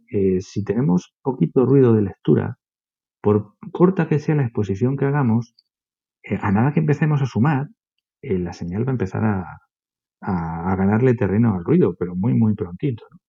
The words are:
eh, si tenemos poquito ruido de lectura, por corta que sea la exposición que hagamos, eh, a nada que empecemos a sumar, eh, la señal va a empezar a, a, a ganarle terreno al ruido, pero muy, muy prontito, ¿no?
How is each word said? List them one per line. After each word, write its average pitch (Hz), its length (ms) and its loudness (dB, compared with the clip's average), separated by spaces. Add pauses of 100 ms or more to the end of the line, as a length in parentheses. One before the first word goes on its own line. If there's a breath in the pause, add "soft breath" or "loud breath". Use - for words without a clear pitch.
(120)
eh, 95 300 2
si 104 240 -6
tenemos 143 560 0
poquito 131 440 0
ruido 127 280 6
de 107 80 4
lectura, 104 560 -2 (640)
por 104 320 0 (180)
corta 175 380 2
que 147 100 0
sea 156 160 -2
la 143 80 2
exposición 107 540 -2
que 139 80 -2
hagamos, 123 500 0 (680)
eh, 98 180 -4
a 101 100 -2
nada 120 220 2
que 165 80 2
empecemos 151 400 0
a 139 40 0
sumar, 139 440 0 (520)
eh, 95 160 -4
la 87 140 -6
señal 92 340 -6
va 135 60 -2
a 127 80 -2
empezar 101 240 -4
a, 98 220 -2 (760)
a, 87 540 -4
a - 20 0
ganarle 110 380 2
terreno 107 420 0
al - 80 -6
ruido, 127 340 2
pero 87 200 -6
muy, 117 160 0
muy 113 220 2
prontito, 104 540 -8
¿no? - 200 -20